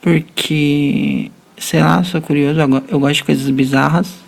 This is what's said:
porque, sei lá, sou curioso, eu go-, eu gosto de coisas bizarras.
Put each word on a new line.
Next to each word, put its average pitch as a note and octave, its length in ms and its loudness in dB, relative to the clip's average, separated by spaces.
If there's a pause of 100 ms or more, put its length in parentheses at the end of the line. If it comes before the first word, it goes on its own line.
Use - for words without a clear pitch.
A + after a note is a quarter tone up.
porque, D3 1300 0 (260)
sei - 260 0
lá, D#3+ 220 2
sou E3 180 -4
curioso, D3 380 0
eu D3 80 2
go-, C3 200 2
eu D3+ 120 0
gosto C#3+ 160 2
de - 80 -4
coisas C#3 260 0
bizarras. C#3+ 760 0